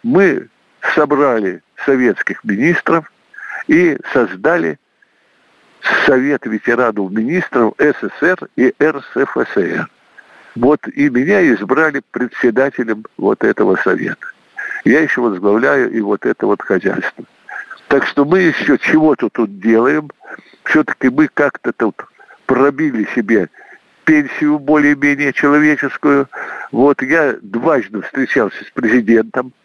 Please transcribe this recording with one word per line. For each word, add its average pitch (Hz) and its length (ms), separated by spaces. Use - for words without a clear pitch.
мы 143 460
собрали 135 680
советских 127 600
министров 160 680
и 165 320
создали 110 640
Совет 139 400
ветеранов 110 640
министров 117 680
С 151 200
С 101 140
С - 20
Р 180 160
и 127 240
Р 147 240
С - 140
Ф 135 200
С 127 200
Р. 85 320
Вот 127 340
и 143 200
меня 151 340
избрали 139 560
председателем 120 920
вот 98 260
этого 98 340
совета. - 500
Я 139 160
еще 135 220
возглавляю 113 680
и 113 100
вот 101 260
это 117 200
вот 101 160
хозяйство. 92 640
Так 139 180
что 147 180
мы 175 160
еще 143 360
чего-то 151 540
тут 101 300
делаем. 127 500
Все-таки 139 440
мы 151 240
как-то 139 400
тут - 320
пробили 135 680
себе 104 340
пенсию 151 540
более-менее 143 760
человеческую. 143 960
Вот, 139 320
я 143 380
дважды 110 640
встречался - 600
с - 60
президентом. 117 840